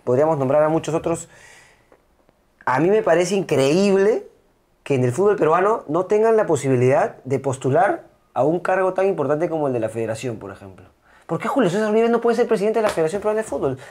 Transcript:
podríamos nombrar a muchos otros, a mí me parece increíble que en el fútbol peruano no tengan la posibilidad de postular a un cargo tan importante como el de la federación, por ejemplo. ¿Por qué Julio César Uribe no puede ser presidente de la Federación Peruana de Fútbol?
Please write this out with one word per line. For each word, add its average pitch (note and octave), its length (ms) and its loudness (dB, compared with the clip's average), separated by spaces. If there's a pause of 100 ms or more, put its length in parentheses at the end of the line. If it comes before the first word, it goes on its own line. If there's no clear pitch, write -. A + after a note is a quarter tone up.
podríamos D3 340 2
nombrar C#3 240 2
a D#3 80 2
muchos D#3+ 240 -2
otros, E3 340 -4 (1400)
a B2+ 160 0
mí E3 80 2
me G#3+ 140 2
parece F3 340 2
increíble G3 880 2 (560)
que C#3 140 -2
en B2+ 80 2
el A#2+ 80 0
fútbol G3 240 2
peruano F#3+ 500 2
no E3+ 200 -2
tengan A3 300 2
la G#3+ 80 2
posibilidad C3+ 680 2 (100)
de C3 140 -4
postular C#3+ 640 0 (320)
a A#2+ 80 0
un D#3 160 0
cargo F#3 360 0
tan F#3+ 120 0
importante D#3 420 -2
como D#3 200 -2
el C3 40 -2
de B2 60 -2
la A2 100 -2
federación, A2 500 -6
por G2 120 -14
ejemplo. F#2+ 360 -20 (400)
¿Por E3 120 -4
qué - 80 -8
Julio A3+ 240 2
César G#3+ 200 -2
Uribe A3+ 180 2
no A#3 120 2
puede A#3 160 0
ser A#3+ 120 0
presidente G#3+ 320 0
de - 20 0
la G#3+ 60 0
Federación F3+ 340 -2
Peruana G#3+ 160 -2
de A3 60 -4
Fútbol? D#3+ 340 -4 (120)